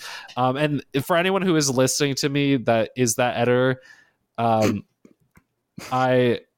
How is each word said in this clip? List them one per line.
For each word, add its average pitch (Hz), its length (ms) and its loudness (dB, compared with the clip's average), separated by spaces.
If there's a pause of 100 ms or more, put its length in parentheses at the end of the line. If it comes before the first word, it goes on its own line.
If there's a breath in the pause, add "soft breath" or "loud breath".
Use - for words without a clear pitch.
(360 loud breath)
Um, 127 200 0
and 147 280 -2 (200)
for 180 120 0
anyone 190 260 0
who 185 120 0
is 139 160 0
listening 131 460 0
to 147 120 -2
me 139 280 2
that 113 400 0
is 123 180 0
that 123 220 0
editor, 123 440 2 (580 loud breath)
um, 110 460 0 (500)
<coughs> - 580 -18
I, 127 480 2 (180)